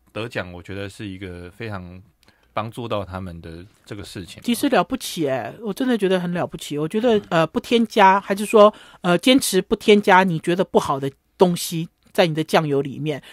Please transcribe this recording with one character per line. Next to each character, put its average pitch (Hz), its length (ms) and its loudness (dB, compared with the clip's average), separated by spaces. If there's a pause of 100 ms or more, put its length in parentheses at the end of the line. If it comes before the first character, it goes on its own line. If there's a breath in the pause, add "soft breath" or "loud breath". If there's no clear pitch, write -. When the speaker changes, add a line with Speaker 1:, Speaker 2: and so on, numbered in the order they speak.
(140)
Speaker 1:
得 110 120 -8
奖， 92 280 -10
我 87 100 -16
觉 95 100 -16
得 98 140 -10
是 101 180 -16
一 95 120 -12
个 90 340 -14
非 117 160 -14
常 92 340 -14 (520)
帮 113 180 -8
助 117 160 -10
到 107 160 -4
他 92 160 -10
们 87 220 -14
的 82 240 -16 (200)
这 - 80 -14
个 101 120 -14
事 92 200 -14
情。 - 160 -20
Speaker 2:
其 240 140 -2
实 285 140 -2
了 214 120 2
不 175 140 -4
起 165 320 -6
欸， 123 340 -6
我 214 120 -6
真 262 120 -4
的 247 120 0
觉 196 100 0
得 185 100 0
很 175 160 -4
了 165 140 -4
不 - 80 -12
起。 147 220 -10
我 151 100 -4
觉 214 140 -4
得， 220 260 2
呃， 165 180 2
不 196 140 -4
添 233 260 0
加， 196 360 6
还 - 120 -4
是 202 120 -6
说， 208 280 8 (280 soft breath)
呃， 175 160 2
坚 262 200 4
持 185 240 0
不 220 140 -2
添 208 260 4
加 190 220 6
你 170 160 -2
觉 170 160 -2
得 185 80 0
不 208 160 2
好 147 180 -2
的 139 140 -6 (260)
东 180 180 4
西 165 340 -6 (220)
在 - 140 2
你 160 80 0
的 156 100 0
酱 160 240 0
油 139 140 0
里 139 160 -8
面， 143 240 -8 (120)